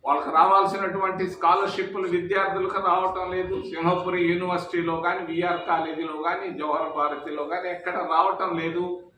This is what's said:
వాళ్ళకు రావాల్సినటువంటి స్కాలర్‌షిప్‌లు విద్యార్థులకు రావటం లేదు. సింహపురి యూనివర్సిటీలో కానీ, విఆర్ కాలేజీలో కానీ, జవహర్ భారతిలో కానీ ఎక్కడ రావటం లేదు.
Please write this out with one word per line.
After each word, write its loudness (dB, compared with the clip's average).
వాళ్ళకు 0
రావాల్సినటువంటి 4
స్కాలర్‌షిప్‌లు 0
విద్యార్థులకు 0
రావటం 2
లేదు. -2
సింహపురి 0
యూనివర్సిటీలో 0
కానీ, -2
విఆర్ -2
కాలేజీలో -2
కానీ, -4
జవహర్ -2
భారతిలో -2
కానీ -6
ఎక్కడ -6
రావటం 0
లేదు. -4